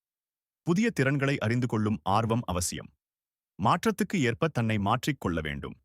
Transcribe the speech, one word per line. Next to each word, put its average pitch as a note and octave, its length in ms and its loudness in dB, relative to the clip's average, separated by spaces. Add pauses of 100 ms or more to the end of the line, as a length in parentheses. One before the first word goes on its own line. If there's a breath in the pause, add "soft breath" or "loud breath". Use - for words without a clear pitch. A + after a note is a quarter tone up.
(600)
புதிய G3 280 2
திறன்களை C#3 480 0
அறிந்து A#2+ 300 0
கொள்ளும் G#2+ 360 0
ஆர்வம் A2 400 2
அவசியம். - 500 -4 (720)
மாற்றத்துக்கு G3 520 0
ஏற்ப C3 320 0
தன்னை A2+ 300 0
மாற்றிக் A#2 420 0
கொள்ள E2+ 220 -2
வேண்டும். C#2+ 440 -8